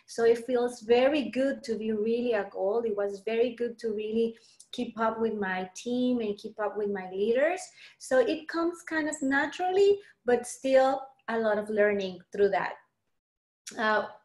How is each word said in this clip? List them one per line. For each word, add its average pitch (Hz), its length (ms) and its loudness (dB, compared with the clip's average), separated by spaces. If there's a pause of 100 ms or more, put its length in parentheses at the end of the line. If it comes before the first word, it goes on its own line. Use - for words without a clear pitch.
So - 160 -2
it 233 240 4
feels 240 340 0
very 247 480 4
good 262 360 -2
to 226 100 -4
be 220 160 -4
really 233 420 0
a 196 180 -2
gold. 202 360 -2
It 202 100 -4
was 202 260 -4
very 233 300 0
good 233 260 -6
to 226 100 -6
really 220 460 -2 (360)
keep 240 260 -8
up 226 220 0
with 226 140 0
my 190 420 -4
team 247 460 -2
and 208 160 -4
keep 214 200 -14
up 208 200 -4
with 208 120 -2
my 185 220 -6
leaders. 247 480 2 (380)
So - 220 0
it 302 280 0
comes 339 360 -4
kind 311 260 -4
of 311 120 -8
naturally, 359 800 2 (240)
but 240 240 2
still 262 580 2 (220)
a 226 100 -2
lot 220 200 0
of 208 120 -4
learning 202 520 0 (100)
through 202 180 4
that. 180 260 -2 (1040)
Uh, 214 260 2 (220)